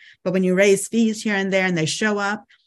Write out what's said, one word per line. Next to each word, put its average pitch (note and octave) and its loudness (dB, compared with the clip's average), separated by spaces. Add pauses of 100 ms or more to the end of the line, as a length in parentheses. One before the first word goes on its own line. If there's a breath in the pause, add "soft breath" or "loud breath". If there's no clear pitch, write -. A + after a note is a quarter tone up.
(240 loud breath)
But F3+ -2
when F#3+ 0
you F3+ 2
raise G3 4
fees A3 0
here G#3+ -2
and G3 -2
there F#3+ 0
and F3+ -2
they D#3+ 0
show G#3+ -2
up, G#3 -6 (220 soft breath)